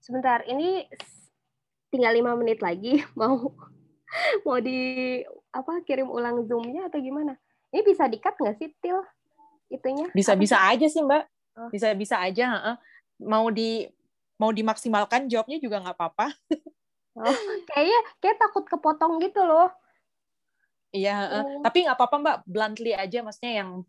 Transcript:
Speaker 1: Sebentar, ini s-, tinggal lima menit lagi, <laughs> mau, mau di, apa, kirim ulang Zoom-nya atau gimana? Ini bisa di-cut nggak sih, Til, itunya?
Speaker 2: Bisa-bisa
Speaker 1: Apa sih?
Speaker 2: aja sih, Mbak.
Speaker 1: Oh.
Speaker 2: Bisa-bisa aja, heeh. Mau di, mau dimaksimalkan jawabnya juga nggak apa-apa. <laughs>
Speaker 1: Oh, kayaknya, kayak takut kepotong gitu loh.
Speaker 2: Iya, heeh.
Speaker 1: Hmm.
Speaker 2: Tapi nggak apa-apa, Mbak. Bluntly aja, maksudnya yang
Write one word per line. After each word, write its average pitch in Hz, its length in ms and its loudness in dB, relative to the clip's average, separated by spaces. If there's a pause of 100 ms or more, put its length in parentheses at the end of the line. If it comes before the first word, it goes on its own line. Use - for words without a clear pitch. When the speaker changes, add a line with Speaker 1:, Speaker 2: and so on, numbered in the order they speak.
Speaker 1:
Sebentar, 247 480 -2
ini 349 400 -2
s-, - 400 -20 (640)
tinggal 233 240 4
lima 240 180 2
menit 226 240 0
lagi, 202 400 0 (100)
<laughs> - 100 -14
mau, 240 340 0 (880)
mau 254 160 0
di, 254 640 -4 (340)
apa, 320 320 -6
kirim 262 240 -2
ulang 240 380 -2
Zoom-nya 247 420 -6
atau 311 80 -4
gimana? 277 400 -6 (340)
Ini 359 140 0
bisa 381 180 6
di-cut 240 320 -2
nggak 214 240 -2
sih, 320 80 -10 (160)
Til, 370 160 -2 (720)
itunya? 277 400 -4
Speaker 2:
Bisa-bisa 196 480 4
Speaker 1:
Apa 190 80 6
sih? 220 80 6
Speaker 2:
aja 285 160 4
sih, 320 140 0
Mbak. 302 160 4 (340)
Speaker 1:
Oh. 233 160 -14
Speaker 2:
Bisa-bisa 208 480 -2
aja, 190 320 0
heeh. 220 240 -4 (460)
Mau 220 260 2
di, 226 400 -2 (480)
mau 214 160 2
dimaksimalkan 220 760 0
jawabnya 233 300 -2
juga 214 200 -4
nggak 180 160 -10
apa-apa. 180 320 -2 (220)
<laughs> - 300 -6 (320)
Speaker 1:
Oh, 233 240 0 (320)
kayaknya, 330 320 2 (240)
kayak 427 160 2
takut 403 240 0
kepotong 320 560 0
gitu 381 240 2
loh. 339 240 6 (1300)
Speaker 2:
Iya, 196 160 0
heeh. 202 320 -2
Speaker 1:
Hmm. 277 160 -8
Speaker 2:
Tapi 349 240 4
nggak 262 160 2
apa-apa, 247 160 4
Mbak. 294 200 2 (120)
Bluntly 214 480 -4
aja, 196 240 -4
maksudnya 220 400 -6
yang 185 100 -8 (180)